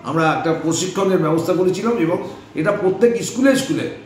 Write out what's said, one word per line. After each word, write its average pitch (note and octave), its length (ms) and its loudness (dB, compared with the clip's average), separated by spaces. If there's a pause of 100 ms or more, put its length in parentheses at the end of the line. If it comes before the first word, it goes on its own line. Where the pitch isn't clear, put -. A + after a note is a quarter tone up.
আমরা D#3+ 200 0 (120)
একটা E3 160 -2 (100)
প্রশিক্ষণের F#3 640 0
ব্যবস্থা D#3+ 300 0
করেছিলাম F#3 440 0
এবং E3 200 0 (360)
এটা - 180 0
প্রত্যেক F#3 380 2 (180)
স্কুলে C4 280 2
স্কুলে - 300 -2 (200)